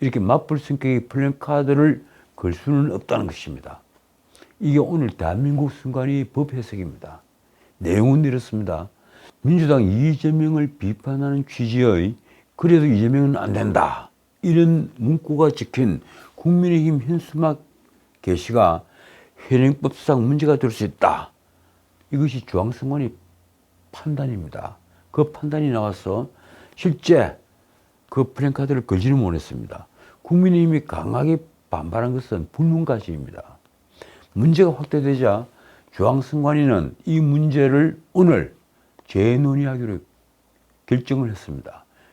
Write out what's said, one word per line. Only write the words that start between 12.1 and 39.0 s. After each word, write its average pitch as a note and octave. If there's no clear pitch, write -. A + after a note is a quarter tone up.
"그래도 E3+
이재명은 C3+
안 G2+
된다." -
이런 E3
문구가 D3+
적힌 A#2
국민의힘 E3
현수막 D#3
게시가 F2+
현행법상 C3
문제가 D3
될 C3+
수 G#2+
있다. -
이것이 C#3
중앙선관위 B2
판단입니다. C3+
그 D3+
판단이 D3+
나와서 G#2+
실제 D3+
그 C3
플랜카드를 C3+
걸지는 G#2+
못했습니다. D#2+
국민의힘이 E3+
강하게 D3+
반발한 E2+
것은 A2+
불문가지입니다. C#3+
문제가 E3
확대되자 C3+
중앙선관위는 C3+
이 D#3+
문제를 D3
오늘 E3